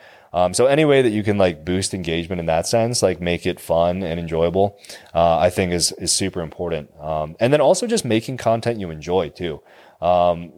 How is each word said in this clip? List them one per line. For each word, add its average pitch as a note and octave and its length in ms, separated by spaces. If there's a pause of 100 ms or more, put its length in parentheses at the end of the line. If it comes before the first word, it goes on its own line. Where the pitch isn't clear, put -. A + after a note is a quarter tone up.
(320)
Um, F2+ 220
so A#2+ 120
any D3 180
way C#3 180
that A#2+ 80
you G#2+ 120
can, G2+ 160
like, F2+ 260
boost F#2 300
engagement E2+ 460
in E2 60
that E2 200
sense, A#2 340
like, F2+ 200
make F2 260
it F2 140
fun F2 420
and E2+ 160
enjoyable, E2+ 580 (380)
uh, E2 240
I F2+ 120
think F2+ 220
is, E2+ 200
is - 180
super F#2+ 300
important. D#2+ 500 (100)
Um, D#2 380
and B2 140
then D3+ 80
also F3+ 260
just A3+ 180
making A#2 340
content A#2 420
you F2+ 100
enjoy D#2+ 380
too. D#2 340 (380)
Um, F2 580